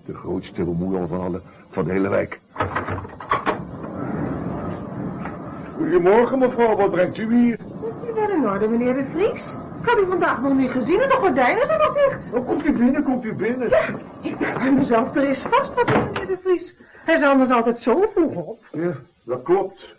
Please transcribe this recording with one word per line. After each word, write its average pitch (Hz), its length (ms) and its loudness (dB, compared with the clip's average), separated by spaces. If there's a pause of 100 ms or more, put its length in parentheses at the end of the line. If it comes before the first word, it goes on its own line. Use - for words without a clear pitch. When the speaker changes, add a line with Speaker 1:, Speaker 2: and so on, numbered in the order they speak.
Speaker 1:
De 82 100 -12
grootste 90 500 -6
bemoeial 90 420 -2
van 87 140 -6
alle, 90 200 -6 (300)
van 95 140 -4
de 82 80 -2
hele 98 160 0
wijk. - 320 -2 (3250)
Goedemorgen, 185 640 4
mevrouw. 240 380 4
Wat 190 140 2
brengt 170 280 0
u 226 180 0
hier? 240 220 4 (440)
Speaker 2:
Is 480 80 -8
u 440 40 -8
wel 427 160 0
in 302 180 2
orde, 202 200 0
meneer 240 260 2
de 269 180 -2
Vries? - 440 -2 (260)
Ik - 60 0
had 480 120 4
u 381 80 2
vandaag 330 340 0
nog 277 120 2
niet 269 160 2
gezien 254 300 2
en 539 80 2
de 539 60 4
gordijnen 359 520 2
zijn 640 120 0
nog 605 160 2
dicht. - 380 0
Speaker 1:
Oh, 240 140 -2
komt - 200 -2
u 294 60 4
binnen, 269 300 4
komt 254 220 -2
u 214 100 -6
binnen. 226 340 -2
Speaker 2:
Ja, - 200 4 (320)
ik - 200 -8
dacht - 180 -2
bij 269 140 2
mezelf, 254 440 2
er 277 120 2
is 262 140 -2
vast - 320 0
wat 480 200 2
met - 180 2
meneer 392 140 -6
de 370 160 -2
Vries. 370 340 -2 (280)
Hij 330 100 2
is 277 80 4
anders 269 280 4
altijd 240 300 2
zo 254 200 2 (140)
vroeg 320 220 2
op. 175 360 -10
Speaker 1:
Ja, 170 200 -2 (320)
dat 123 180 -6
klopt. 190 560 0